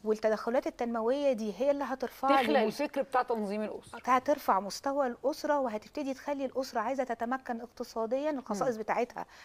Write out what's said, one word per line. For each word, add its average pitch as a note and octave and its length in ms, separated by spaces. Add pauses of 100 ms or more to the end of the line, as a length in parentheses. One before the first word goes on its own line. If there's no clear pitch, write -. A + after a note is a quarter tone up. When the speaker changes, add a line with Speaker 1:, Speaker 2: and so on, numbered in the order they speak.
Speaker 1:
والتدخلات G#3+ 600
التنموية B3+ 680
دي G#3+ 260
هي C#4 120
اللي C#4+ 140
هترفع C4 560
لي B3 60
Speaker 2:
تخلق C#4 140
Speaker 1:
مس-، A3 200
Speaker 2:
الفكر C#4+ 220
بتاع B3 200
تنظيم G#3+ 400
الأسرة. - 420
Speaker 1:
هترفع B3+ 560
مستوى C4+ 460
الأسرة، C#4+ 540
وهتبتدي C4 540
تخلي C#4 300
الأسرة B3+ 360
عايزة B3+ 240
تتمكن A#3+ 560
اقتصاديًا، A#3+ 680
الخصائص A#3 440
Speaker 2:
مم. A3 80
Speaker 1:
بتاعتها G#3 440 (180)